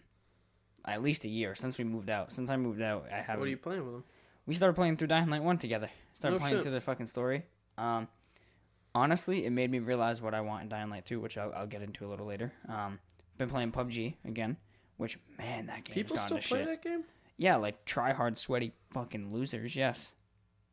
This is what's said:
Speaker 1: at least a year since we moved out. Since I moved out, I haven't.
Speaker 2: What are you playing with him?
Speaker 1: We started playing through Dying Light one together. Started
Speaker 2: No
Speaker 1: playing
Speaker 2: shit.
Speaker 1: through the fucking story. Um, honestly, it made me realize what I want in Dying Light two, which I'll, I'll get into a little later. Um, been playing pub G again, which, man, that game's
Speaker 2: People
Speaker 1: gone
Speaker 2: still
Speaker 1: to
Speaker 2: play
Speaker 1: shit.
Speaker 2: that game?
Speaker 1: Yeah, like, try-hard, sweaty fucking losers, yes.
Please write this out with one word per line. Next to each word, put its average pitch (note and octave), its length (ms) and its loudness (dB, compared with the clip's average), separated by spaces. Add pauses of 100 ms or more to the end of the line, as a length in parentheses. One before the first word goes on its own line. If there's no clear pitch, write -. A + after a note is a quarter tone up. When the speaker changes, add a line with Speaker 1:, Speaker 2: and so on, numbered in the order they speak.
(840)
Speaker 1:
at G#2 180 -2
least D3 240 2
a A2 40 -2
year G#2+ 260 0
since B2+ 240 -4
we B2+ 40 0
moved A2+ 280 -2
out. G2 220 0
Since B2+ 180 -4
I C3+ 60 2
moved A#2 240 0
out, G#2 300 0
I G#2+ 100 -4
haven't. A2+ 180 -2
Speaker 2:
What C3+ 80 0
are C#3 40 0
you C3 60 -4
playing E3+ 280 -4
with A#2+ 100 -8
him? B2 80 -12 (420)
Speaker 1:
We D3 80 -2
started F3 220 6
playing E3+ 220 4
through D#3 100 2
Dying D#3+ 220 6
Light D3+ 140 2
one E3+ 140 6
together. A2 320 -2 (240)
Started D#3 220 2
Speaker 2:
No F#3 40 2
Speaker 1:
playing C#3+ 180 2
Speaker 2:
shit. E3+ 60 2
Speaker 1:
through C#3+ 100 0
the B2 80 0
fucking B2 260 -2
story. B2+ 360 0 (340)
Um, A2+ 300 0 (840)
honestly, E3+ 520 4
it A#2+ 60 2
made B2+ 200 4
me B2+ 80 2
realize A#2 420 2
what A2 120 0
I A2 80 0
want G#2+ 220 -4
in G#2+ 60 -10
Dying G#2+ 200 -4
Light G2+ 160 -8
two, A#2+ 140 -4
which A2 180 -6
I'll, G#2 160 -4
I'll G#2 140 -4
get G#2 140 -8
into G#2 240 -8
a G2+ 40 -6
little G2+ 160 -6
later. G#2+ 280 -4 (140)
Um, G2+ 320 -4 (380)
been B2+ 120 -2
playing A#2+ 220 0
pub B2 200 -2
G A#2 340 -4
again, A2+ 320 -2 (400)
which, A2+ 200 -4 (200)
man, A2+ 300 -6
that A2 160 -10
game's - 120 -14
Speaker 2:
People A3 220 0
Speaker 1:
gone - 80 0
Speaker 2:
still - 140 0
Speaker 1:
to - 80 -2
Speaker 2:
play B3+ 120 2
Speaker 1:
shit. D4+ 80 0
Speaker 2:
that D#4+ 160 -4
game? E4+ 200 -2 (340)
Speaker 1:
Yeah, E3+ 200 6
like, G#2 280 0
try-hard, B2 520 2
sweaty B2 360 0 (180)
fucking G#2+ 420 -6
losers, A#2+ 420 -2
yes. C3 380 0 (600)